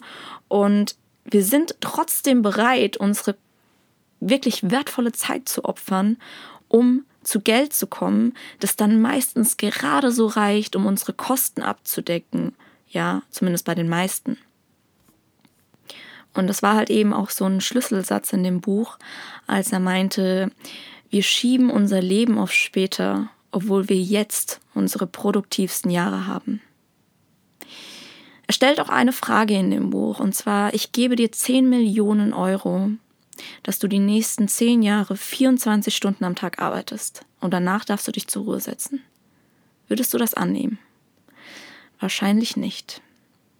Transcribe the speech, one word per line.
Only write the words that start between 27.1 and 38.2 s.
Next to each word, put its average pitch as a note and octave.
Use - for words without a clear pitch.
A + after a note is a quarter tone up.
Er -
stellt C4+
auch -
eine B3+
Frage G#3+
in F#3+
dem G3+
Buch, G#3
und G3
zwar, G3+
"Ich -
gebe B3
dir A#3
zehn C4
Millionen G#3+
Euro, F#3
dass -
du G3+
die G3
nächsten G#3
zehn A#3
Jahre G3+
vierundzwanzig A3+
Stunden G3
am F3+
Tag -
arbeitest -
und F3+
danach F#3
darfst G3+
du -
dich -